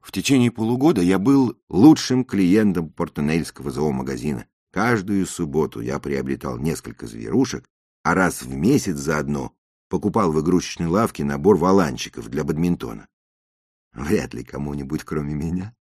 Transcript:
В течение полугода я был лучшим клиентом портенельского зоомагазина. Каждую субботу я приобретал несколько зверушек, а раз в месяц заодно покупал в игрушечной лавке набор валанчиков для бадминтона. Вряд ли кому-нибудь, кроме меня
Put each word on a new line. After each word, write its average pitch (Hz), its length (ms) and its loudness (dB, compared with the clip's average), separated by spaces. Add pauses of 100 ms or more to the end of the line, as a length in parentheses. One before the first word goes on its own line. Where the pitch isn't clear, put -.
В - 120 -20
течение 123 380 2
полугода 120 520 2
я 92 160 4
был 131 400 2 (100)
лучшим 127 560 6
клиентом 95 640 2
портенельского 76 840 -4
зоомагазина. 65 760 -4 (240)
Каждую 101 560 0
субботу 71 560 -4
я 65 160 -6
приобретал 67 580 -6
несколько 64 500 -8
зверушек, 57 600 -4 (360)
а 82 120 0
раз 90 260 2
в 64 140 -10
месяц 98 420 0
заодно 71 560 -4 (380)
покупал 92 420 0
в 78 80 2
игрушечной 87 460 0
лавке 98 360 0
набор 71 360 4
валанчиков 76 720 0
для 73 140 -4
бадминтона. 71 640 -2 (840)
Вряд 69 400 -4
ли 60 100 -12
кому-нибудь, 71 640 -8
кроме 76 300 -6
меня 85 480 -6